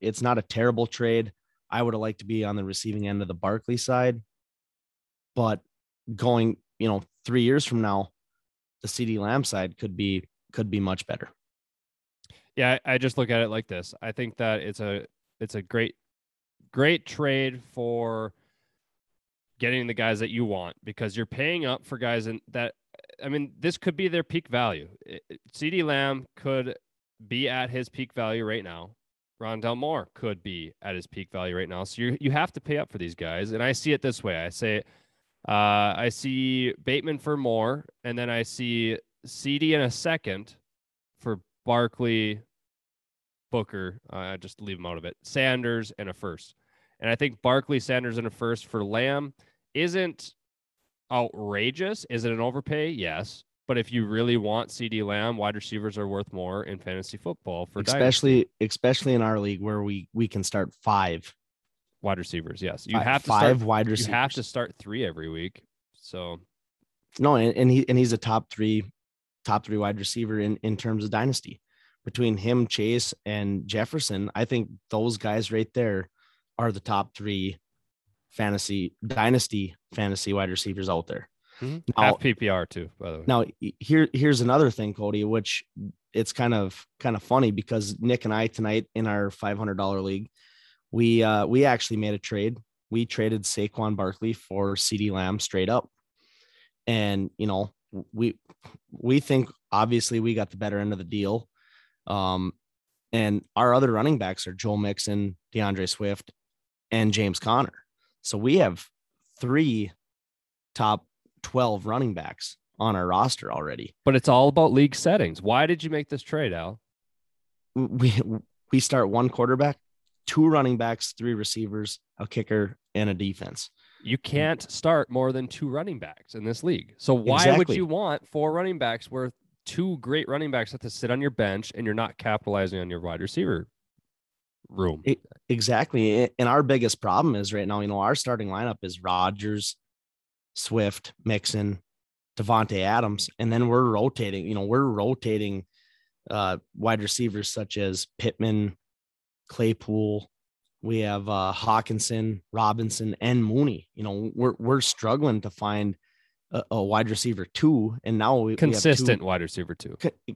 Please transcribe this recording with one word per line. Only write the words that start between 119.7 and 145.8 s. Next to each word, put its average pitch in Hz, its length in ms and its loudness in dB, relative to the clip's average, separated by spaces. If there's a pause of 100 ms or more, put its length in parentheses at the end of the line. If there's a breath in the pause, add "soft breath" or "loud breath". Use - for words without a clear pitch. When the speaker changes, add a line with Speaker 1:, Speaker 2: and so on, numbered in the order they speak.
Speaker 1:
two 156 220 4
running 135 300 4
backs, 117 360 -4
three 117 220 -4
receivers, 104 640 -6 (180)
a 107 100 -8
kicker, 107 480 0 (200)
and 104 140 2
a 98 40 0
defense. 95 560 -6 (340 soft breath)
Speaker 2:
You 117 140 -2
can't 156 520 -2
start 160 420 2
more 131 200 2
than 127 160 -4
two 143 220 -6
running 151 300 -6
backs - 340 -16
in 110 100 -10
this 117 200 -4
league. - 340 -2
So - 160 4
why 127 320 6
would - 60 10
Speaker 1:
Exactly. 170 240 6
Speaker 2:
you 185 100 2
want 160 420 -2
four 156 240 0
running 175 280 -2
backs 117 300 -2
where 127 220 -4 (340)
two 180 340 -2
great 135 280 0
running 147 240 -2
backs 120 200 -2
have 127 100 -12
to 117 80 -8
sit 120 220 -4
on 131 100 0
your 143 80 0
bench 107 440 0
and 117 120 -6
you're 107 80 0
not 113 240 -2
capitalizing 101 640 0
on 90 100 -6
your 87 100 -6
wide 85 220 -6
receiver 101 460 0 (1000)
room? 85 380 -2
Speaker 1:
E-, 135 120 2 (300)
exactly. 113 760 2
A-, 120 140 2
and 120 120 4
our 143 140 6
biggest 123 380 2
problem 110 340 4
is 101 180 -2
right 101 140 -2
now, 104 120 -2
you 104 80 -2
know, 101 140 -2
our 117 140 2
starting 113 340 -4
lineup 107 340 -4
is 90 180 -10
Rodgers, 101 760 -2 (800)
Swift, - 580 -2 (100)
Mixon, 104 560 0 (580)
Davante 110 440 2
Adams, 104 560 0
and 113 160 0
then 120 140 4
we're 123 160 4
rotating, 107 640 0
you 104 100 -4
know, 98 100 -2
we're 123 180 2
rotating, 107 800 -2 (640)